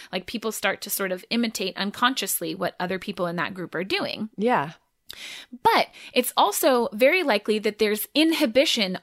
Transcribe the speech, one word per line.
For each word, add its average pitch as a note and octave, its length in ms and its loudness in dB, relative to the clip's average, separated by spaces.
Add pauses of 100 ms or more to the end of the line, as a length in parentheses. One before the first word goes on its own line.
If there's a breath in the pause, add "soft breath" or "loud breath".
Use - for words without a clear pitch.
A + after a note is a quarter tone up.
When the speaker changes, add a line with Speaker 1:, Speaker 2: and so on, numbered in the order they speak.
(120)
Speaker 1:
like, F#3+ 140 -8
people A3+ 240 -6
start - 320 -2
to G3+ 80 -10
sort F#3+ 220 -4
of F#3 180 -6
imitate A3 460 -2
unconsciously G3 800 -2
what - 240 -4
other F3+ 180 -2
people F#3 300 -6
in E3+ 80 -4
that E3+ 180 -4
group F3 220 -10
are E3+ 80 -4
doing. A3+ 520 -4
Speaker 2:
Yeah. F#3+ 360 0 (920 loud breath)
Speaker 1:
But G#4+ 240 4 (260 loud breath)
it's B3 240 0
also C4+ 560 4
very C#4 300 4
likely G#3+ 380 2
that G#3 180 -2
there's G#3+ 360 0
inhibition C4+ 880 2